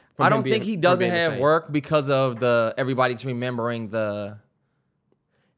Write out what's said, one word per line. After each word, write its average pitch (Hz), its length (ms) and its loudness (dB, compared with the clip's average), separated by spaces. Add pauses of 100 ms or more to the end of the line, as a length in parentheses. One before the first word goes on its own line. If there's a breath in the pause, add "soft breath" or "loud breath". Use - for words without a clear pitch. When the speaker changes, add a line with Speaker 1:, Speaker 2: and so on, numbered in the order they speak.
(160)
Speaker 1:
from - 80 0
Speaker 2:
I 165 40 4
Speaker 1:
him 170 60 4
Speaker 2:
don't 165 100 2
Speaker 1:
being, 131 100 0
Speaker 2:
think 214 100 0
he 208 120 -4
Speaker 1:
from 165 60 -4
Speaker 2:
doesn't 180 180 4
Speaker 1:
being 185 120 2
the 170 60 0
Speaker 2:
have 165 160 0
Speaker 1:
same?" 123 80 -4
Speaker 2:
work 151 300 2
because 147 380 0
of 135 300 0
the, 117 380 2
everybody's 127 480 0
remembering 120 640 -4
the 104 480 -4 (1200)